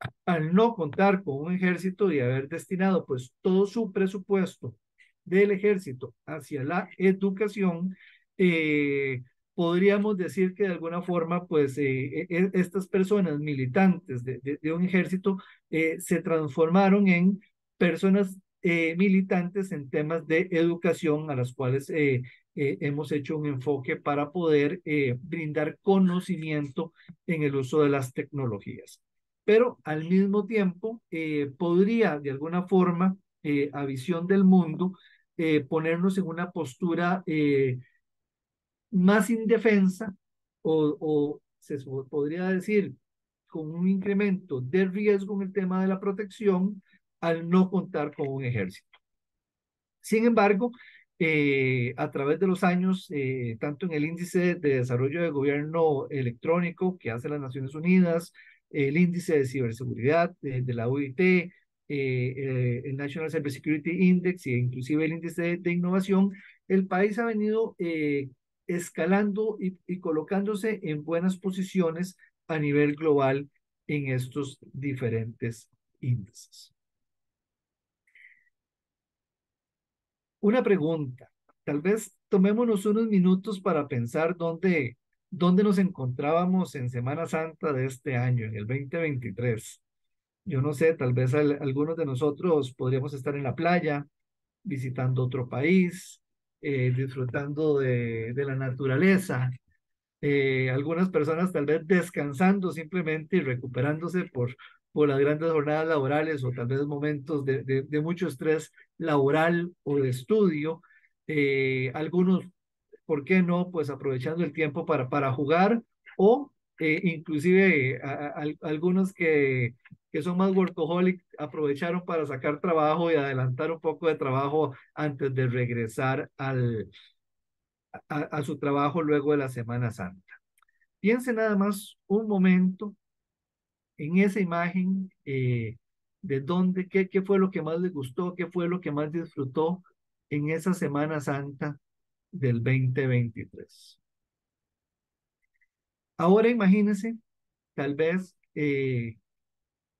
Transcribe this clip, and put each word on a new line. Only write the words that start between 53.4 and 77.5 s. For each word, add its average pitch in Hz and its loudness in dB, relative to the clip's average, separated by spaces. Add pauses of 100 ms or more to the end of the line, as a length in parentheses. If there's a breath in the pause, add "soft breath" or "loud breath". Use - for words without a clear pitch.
tanto 147 -6
en 170 -4
el 151 -2
índice 175 -2
de 147 0
desarrollo 127 -2
de 170 0
gobierno 147 0
electrónico 170 -2
que - -6
hace 123 -6
las 147 -4
Naciones 135 -8
Unidas, 170 2 (360 loud breath)
el 143 0
índice 175 2
de 139 2
ciberseguridad 127 0
de, 127 -4
de 127 -4
la 117 -4
O 139 -2
I 139 -6
T, 185 4
eh, 175 -4 (360 loud breath)
eh, 127 -2
el 135 -6
National 143 -6
Cybersecurity 151 -2 (180)
Index 180 0
e 123 0
inclusive 127 -2
el 156 -2
índice 165 -8
de, 175 -2
de 175 -4
innovación, 190 2 (360 loud breath)
el 190 2
país 196 0
ha 233 -2
venido, 220 -2
eh, 151 -2 (380)
escalando 196 -2
y, 185 -6
y 180 -6
colocándose 190 -2
en 151 -6
buenas 170 -2
posiciones 185 -2 (320 soft breath)
a 160 -4
nivel 147 2
global 143 2 (380)
en 147 -4
estos 131 -4
diferentes 117 -6 (320)
índices. - -6 (3750 soft breath)